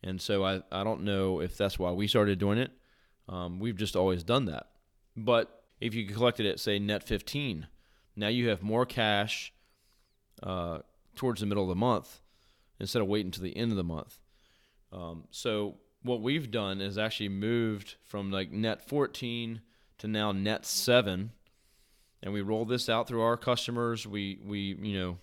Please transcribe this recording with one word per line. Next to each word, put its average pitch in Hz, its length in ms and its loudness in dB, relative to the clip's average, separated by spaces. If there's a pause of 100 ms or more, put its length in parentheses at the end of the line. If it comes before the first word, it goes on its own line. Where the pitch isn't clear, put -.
And 92 180 -4
so 98 240 2
I, 95 160 2 (100)
I 95 120 -2
don't 107 180 -2
know 95 400 2
if 90 160 -4
that's 98 220 0
why 90 120 2
we 101 160 0
started 104 300 4
doing 101 220 2
it. 131 120 -2 (560)
Um, 90 320 -6
we've 113 160 -4
just 98 200 -2
always 92 280 4
done 123 220 2
that. 73 220 -6 (500)
But 113 460 2 (180)
if 110 140 -4
you 113 100 -2
collected 113 400 2
it, 98 140 2
say, 104 180 0
net 101 260 0
fifteen, 110 640 -4 (480)
now 104 120 0
you 120 220 2
have 95 120 2
more 110 240 2
cash, 107 680 0 (920)
uh, 87 360 -4 (360)
towards 113 260 -2
the 104 60 -2
middle 101 160 2
of 92 60 0
the 87 60 0
month 113 460 0 (580)
instead 110 220 0
of 98 60 2
waiting 98 240 0
to 90 100 -8
the 92 160 -6
end 117 140 0
of 104 40 2
the 95 80 0
month. 82 360 -6 (760)
Um, 85 380 -10
so 104 460 -4 (260)
what 120 180 0
we've 135 300 -2
done 98 280 -2
is 98 160 -4
actually 107 340 -2
moved 107 720 0
from, 98 260 -6
like, 95 220 -2
net 107 360 -2
fourteen 117 720 -2 (360)
to 110 100 -8
now 107 240 2
net 98 320 0
seven, 107 680 2 (880)
and 98 120 -6
we 104 80 0
roll 107 240 0
this 120 220 0
out 113 200 2
through 117 160 0
our 117 120 4
customers. 117 680 0
We, 101 400 -4
we, 98 340 -4
you 101 160 -2
know 90 280 -2